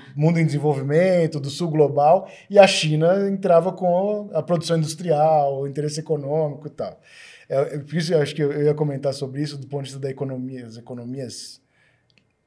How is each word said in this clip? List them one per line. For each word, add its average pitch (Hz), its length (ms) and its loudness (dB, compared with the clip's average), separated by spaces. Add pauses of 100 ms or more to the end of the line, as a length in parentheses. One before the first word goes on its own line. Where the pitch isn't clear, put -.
(140)
mundo 160 240 2
em 165 80 4
desenvolvimento, 151 920 0
do 139 100 -8
sul 170 200 -4
global, 151 600 4 (200)
e 202 80 6
a 190 80 12
China 170 640 2
entrava 185 440 2
com 196 640 -2
a 156 80 -2
produção 165 340 -2
industrial, 151 880 2
o 143 40 -4
interesse 147 320 -6
econômico 151 680 -4
e - 40 -14
tal. - 300 -10 (480)
É, 139 80 -2 (180)
é, 151 40 -6
por - 160 -10
isso 170 200 -2
eu 151 80 4
acho 143 120 -4
que 156 80 -4
eu, 143 100 0
eu 147 140 -4
ia 147 80 4
comentar 143 380 -4
sobre 135 300 -8
isso 143 160 -8
do 127 80 -14
ponto 143 160 -8
de 127 80 -12
vista 135 100 -14
da 135 80 -6
economia, 131 580 -8
as 113 100 -18
economias. 123 840 -14 (880)